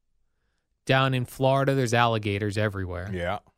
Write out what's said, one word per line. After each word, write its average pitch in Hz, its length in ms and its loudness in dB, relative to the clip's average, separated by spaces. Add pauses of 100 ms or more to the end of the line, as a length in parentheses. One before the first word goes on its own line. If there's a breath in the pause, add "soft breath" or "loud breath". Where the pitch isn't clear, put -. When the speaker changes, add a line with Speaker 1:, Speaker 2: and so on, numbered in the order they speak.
(840)
Speaker 1:
Down 131 280 2
in 127 100 -2
Florida, 135 520 2
there's 123 180 0
alligators 107 640 0
everywhere 95 560 -4
Speaker 2:
Yeah, 90 260 -4 (180)